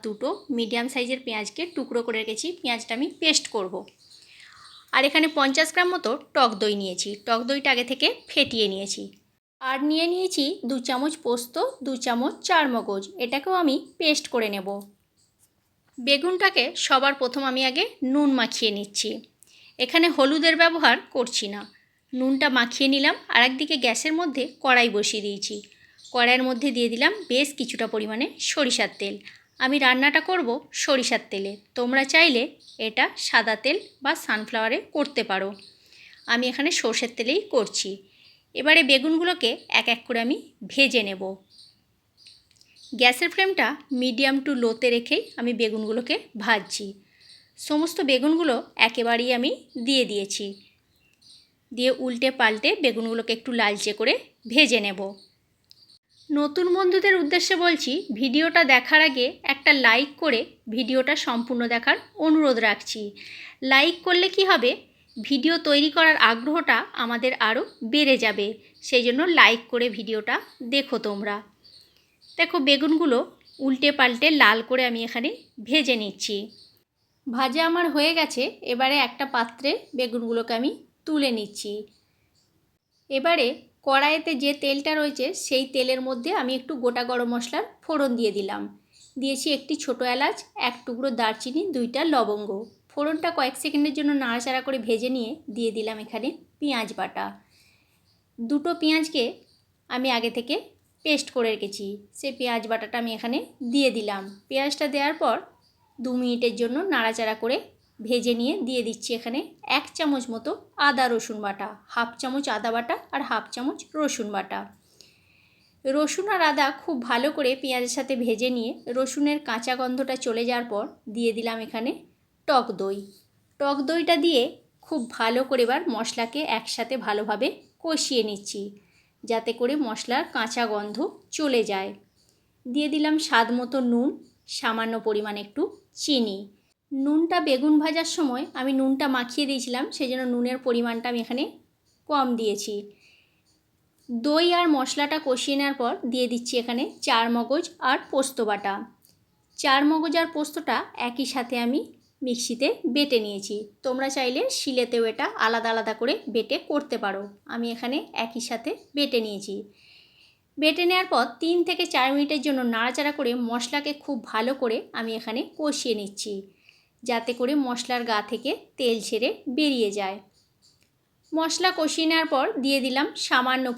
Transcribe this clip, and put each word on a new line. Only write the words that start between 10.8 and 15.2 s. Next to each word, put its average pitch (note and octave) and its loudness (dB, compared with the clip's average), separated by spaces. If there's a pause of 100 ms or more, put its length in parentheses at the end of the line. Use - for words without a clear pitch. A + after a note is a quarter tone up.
চামচ C#4 0 (100)
পোস্ত, A#3+ -2 (300)
দু C4+ -4
চামচ B3 0 (140)
চার D#4+ 4
মগজ, G3 -2 (200)
এটাকেও C#4 -2
আমি E4 4 (220)
পেস্ট D4+ 2
করে A3+ 2
নেব। G3 -6 (1300)